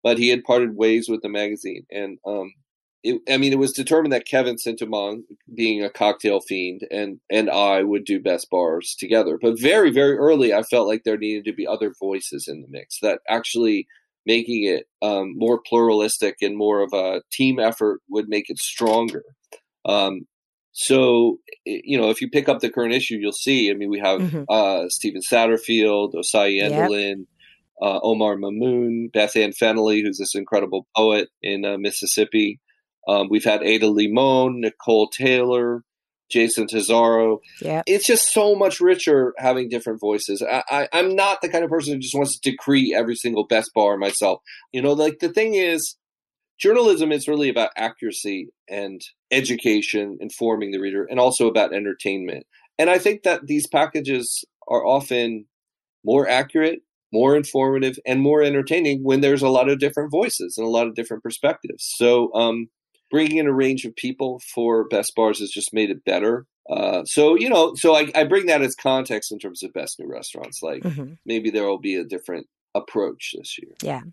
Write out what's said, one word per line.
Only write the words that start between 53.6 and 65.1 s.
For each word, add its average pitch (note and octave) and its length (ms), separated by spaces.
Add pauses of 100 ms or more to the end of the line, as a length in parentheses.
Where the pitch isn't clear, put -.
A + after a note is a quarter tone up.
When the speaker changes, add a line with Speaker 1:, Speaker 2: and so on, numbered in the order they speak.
Speaker 1:
packages C#3 800 (240)
are A#2+ 160
often A#2+ 600 (580)
more C3+ 240
accurate, D3 520 (320)
more C3 240
informative, C3+ 720
and C3 140
more D3 220
entertaining C#3+ 600
when C3+ 180
there's C#3 220
a C3+ 60
lot C3 200
of C#3 120
different C#3+ 300
voices D3 460
and A2+ 100
a A2+ 40
lot A#2 160
of A2 80
different A2+ 280
perspectives. - 640 (120)
So, A#2+ 380
um, A2+ 340 (420)
bringing D#3 280
in D3+ 100
a C#3 40
range C3 320
of A2+ 120
people B2+ 440 (140)
for A#2 320
Best G2+ 300